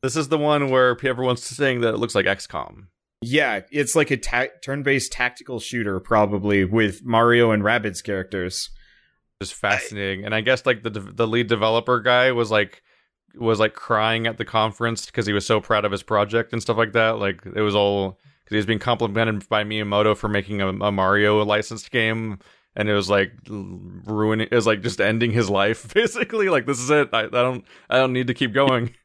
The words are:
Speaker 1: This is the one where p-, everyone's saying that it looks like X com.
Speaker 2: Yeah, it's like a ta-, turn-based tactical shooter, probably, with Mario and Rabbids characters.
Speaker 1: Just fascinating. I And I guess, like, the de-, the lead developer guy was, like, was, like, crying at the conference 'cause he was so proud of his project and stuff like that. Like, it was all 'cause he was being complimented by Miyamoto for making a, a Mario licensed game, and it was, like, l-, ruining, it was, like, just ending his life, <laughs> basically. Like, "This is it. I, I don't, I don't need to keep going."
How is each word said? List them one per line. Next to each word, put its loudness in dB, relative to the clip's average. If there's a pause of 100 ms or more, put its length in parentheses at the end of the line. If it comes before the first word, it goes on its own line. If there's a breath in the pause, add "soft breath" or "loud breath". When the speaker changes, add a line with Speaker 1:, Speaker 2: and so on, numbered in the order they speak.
Speaker 1:
This -2
is 0
the 2
one 2
where 4
p-, -4
everyone's -2
saying -2
that 2
it -4
looks -2
like 2
X -2
com. -12 (340)
Speaker 2:
Yeah, 0 (100)
it's -2
like 4
a 0
ta-, -2 (160)
turn-based -2
tactical -6
shooter, -4
probably, 2
with 0
Mario 4
and 0
Rabbids -2
characters. -6 (720 soft breath)
Speaker 1:
Just -10
fascinating. -4
I -12
And -4
I 0
guess, 0
like, 0
the -4
de-, -8
the -2
lead 0
developer 2
guy 4
was, 0
like, 0 (540)
was, 0
like, 0
crying 0
at -4
the -6
conference -2
'cause -2
he 0
was 0
so 2
proud 0
of 0
his -6
project 0
and -4
stuff -2
like 0
that. 2
Like, -4 (140)
it 0
was 2
all 2
'cause -20
he -4
was 0
being 0
complimented -2
by 0
Miyamoto 0
for -6
making -4
a, 0
a -2
Mario 2
licensed -4
game, -2 (360 soft breath)
and -2
it 2
was, 0
like, 2 (180)
l-, -12 (260)
ruining, 0
it 2
was, 4
like, 2
just -6
ending 2
his 2
life, 0
<laughs> -18
basically. 0
Like, 2
"This -2
is -6
it. 4
I, 0
I -10
don't, 0 (240 soft breath)
I 2
don't 2
need 0
to 0
keep -2
going." 2 (120)